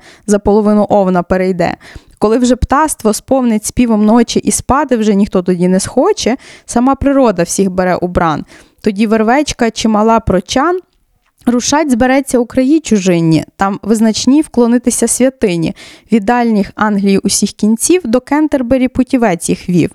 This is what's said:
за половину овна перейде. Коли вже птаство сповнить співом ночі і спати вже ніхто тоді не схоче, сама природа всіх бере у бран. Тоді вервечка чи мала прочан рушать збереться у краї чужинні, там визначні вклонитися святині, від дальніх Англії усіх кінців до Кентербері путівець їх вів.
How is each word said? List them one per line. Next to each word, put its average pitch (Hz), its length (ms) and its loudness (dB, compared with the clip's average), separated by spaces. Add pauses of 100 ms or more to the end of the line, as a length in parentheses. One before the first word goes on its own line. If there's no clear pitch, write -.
(260)
за 202 120 2
половину 208 520 2
овна 185 320 2
перейде. 185 540 -2 (420)
Коли 220 200 0
вже 247 180 2
птаство 277 560 -2
сповнить 240 520 -2
співом 226 400 0
ночі 226 340 2
і - 120 -2
спати 254 460 -2
вже 214 180 0
ніхто 196 280 0
тоді 180 260 0
не 185 120 2
схоче, 277 560 -2 (300)
сама 254 280 0
природа 262 480 0
всіх 196 280 -2
бере 185 260 -2
у 180 120 -6
бран. 175 360 -4 (380)
Тоді 214 240 -2
вервечка 226 640 0
чи - 180 -4
мала 220 320 2
прочан 285 600 -2 (680)
рушать 277 440 0
збереться 254 480 0
у 240 80 0
краї 262 340 0
чужинні, 175 640 0 (120)
там 196 260 -4
визначні 226 600 2
вклонитися 240 680 0
святині, 196 680 -2 (380)
від 214 120 0
дальніх 233 500 0
Англії 202 440 0
усіх - 340 -2
кінців 226 520 0
до 247 160 0
Кентербері 262 680 0
путівець 233 600 -2
їх - 200 -4
вів. 175 260 0